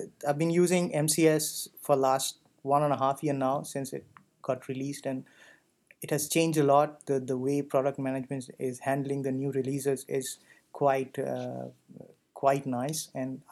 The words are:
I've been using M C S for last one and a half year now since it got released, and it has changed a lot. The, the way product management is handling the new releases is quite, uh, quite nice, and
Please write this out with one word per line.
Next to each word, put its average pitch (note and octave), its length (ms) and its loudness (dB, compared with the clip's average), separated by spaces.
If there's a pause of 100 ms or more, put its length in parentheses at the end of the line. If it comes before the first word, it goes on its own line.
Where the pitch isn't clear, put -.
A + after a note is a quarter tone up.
(280)
I've D3 100 0
been E3 120 2
using F3 460 4
M D3+ 140 2
C D#3+ 180 6
S D#3 400 0 (140)
for C#3+ 160 4
last C3+ 400 2 (260)
one C#3+ 200 4
and C#3+ 100 2
a B2+ 40 -2
half C3+ 240 0
year D3 120 0
now C3+ 300 0
since C3+ 300 -6
it C#3 120 -10 (360)
got C3 260 -4
released, C3+ 380 -6
and C3+ 180 -6 (760)
it - 100 -6
has D3 160 0
changed D#3+ 300 2
a D3+ 60 4
lot. C#3+ 420 4
The, C#3 140 0
the B2+ 180 -4
way C#3 240 0
product C#3 380 0
management C3+ 500 -6 (100)
is B2+ 200 -4
handling C#3 420 -2
the C3+ 100 -2
new C3+ 200 -2
releases C3+ 560 -2
is C3+ 320 -4 (340)
quite, C3+ 460 0
uh, B2+ 480 -4 (680)
quite C#3 320 2
nice, C3 500 -4
and C3 260 -8 (100)